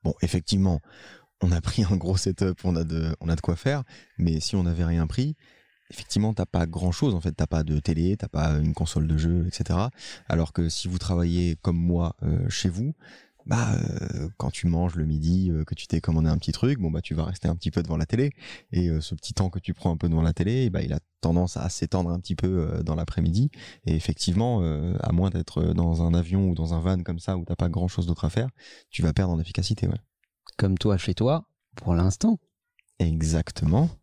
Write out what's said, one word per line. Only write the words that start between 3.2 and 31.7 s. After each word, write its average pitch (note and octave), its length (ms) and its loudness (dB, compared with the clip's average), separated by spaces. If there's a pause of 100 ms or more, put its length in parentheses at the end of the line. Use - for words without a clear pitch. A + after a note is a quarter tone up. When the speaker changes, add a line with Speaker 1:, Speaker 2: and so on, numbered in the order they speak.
Speaker 1:
on E2 80 -4
a E2 60 4
de D#2 60 -6
quoi E2+ 140 0
faire, C#3 280 -2 (340)
mais E2 220 2
si - 160 -4
on F#2 80 2
n'avait E2+ 220 0
rien E2 220 2
pris, D3 280 -2 (540)
effectivement, G#2+ 440 -2
t'as F2+ 120 -2
pas E2+ 220 0
grand-chose, F2 480 0
en E2+ 60 0
fait. D#2+ 120 -2
T'as D#2 140 0
pas D#2+ 160 0
de D2+ 160 0
télé, E2+ 380 0
t'as - 120 -8
pas D#2 300 0
une D#2 140 0
console D#2+ 340 -2
de D#2 100 2
jeu, E2+ 300 2
et F2+ 60 -2
cetera. F2+ 380 -2 (360)
Alors E2 260 0
que E2+ 160 0
si - 180 -6
vous F2+ 120 -4
travaillez F2 640 0
comme F2 160 0
moi, E2+ 460 0
euh, E2+ 260 0
chez G2 200 -2
vous, A#2 240 -4 (540)
bah, A#2 260 0
euh, - 640 -4
quand C2 140 -4
tu - 160 -4
manges E2+ 280 0
le D#2+ 100 -2
midi, E2+ 460 2
euh, D#2 140 0
que - 80 -8
tu - 140 -10
t'es E2 120 0
commandé D#2+ 300 2
un D#2+ 80 2
petit - 160 -2
truc, C3 260 0
bon, E2 120 -2
bah, D#2 100 -4
tu - 140 -8
vas D#2+ 100 -2
rester F#2 240 -4
un D#2+ 80 0
petit E2 140 -4
peu F2 120 -2
devant D#2+ 140 -2
la D#2+ 80 0
télé. B2+ 240 0 (420)
Et, F2 160 2
euh, D#2 140 0
ce - 140 -8
petit - 180 -12
temps F#2+ 160 0
que F#2 100 -8
tu - 140 -6
prends - 180 -2
un E2 60 -2
peu F2+ 100 -2
devant D#2+ 140 4
la E2 100 4
télé, A2+ 380 0
bah, F2+ 140 -2
il D2 100 -2
a - 60 -2 (220)
tendance F2 360 0
à E2+ 100 -4
s'étendre F2+ 440 -2
un F2 100 -2
petit - 140 -6
peu, - 120 6
euh, E2 360 0
dans D#2 120 -2
l'après-midi. E2+ 540 2 (380)
Et D#2+ 80 2
effectivement, G2 680 0
euh, D#2+ 400 0
à - 100 0
moins F2+ 200 4
d'être, F2 260 -4
euh, E2 160 2
dans E2+ 300 2
un E2+ 100 4
avion F2+ 380 2
ou E2 40 2
dans D#2+ 200 -2
un E2 40 2
van F2+ 220 0
comme E2+ 180 -4
ça F#2+ 160 -4
où F2 80 -4
t'as F2 120 -4
pas F2+ 120 0
grand-chose F2+ 400 0
d'autre E2+ 180 -2
à D#2+ 40 2
faire, A#2+ 180 -2 (440)
tu - 100 -4
vas D#2 100 2
perdre F#2 220 0
en E2 60 0
efficacité, - 480 -2
ouais. - 120 -2 (580)
Speaker 2:
Comme F#2+ 200 2
toi G2+ 200 2
chez F#2 180 -2
toi, C3+ 340 0 (260)